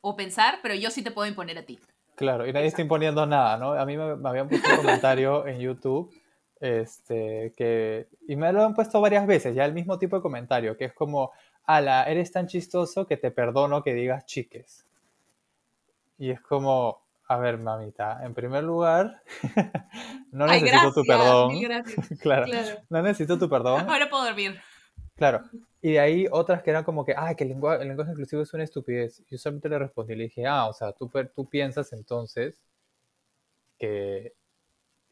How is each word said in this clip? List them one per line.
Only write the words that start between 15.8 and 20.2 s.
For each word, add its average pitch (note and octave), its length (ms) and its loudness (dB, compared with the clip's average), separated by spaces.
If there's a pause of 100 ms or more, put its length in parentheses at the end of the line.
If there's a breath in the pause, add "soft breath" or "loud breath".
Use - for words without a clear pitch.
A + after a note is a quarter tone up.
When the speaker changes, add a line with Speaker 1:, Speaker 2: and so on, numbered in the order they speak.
Speaker 2:
Y C3 120 -6
es B2 100 -6
como, C3+ 600 0 (260)
"A B2 100 0
ver, A#2+ 200 0
mamita, A2 640 -6
en A#2+ 100 -10
primer C3 300 -4
lugar, E3+ 640 2
<laughs> - 640 -4 (420 loud breath)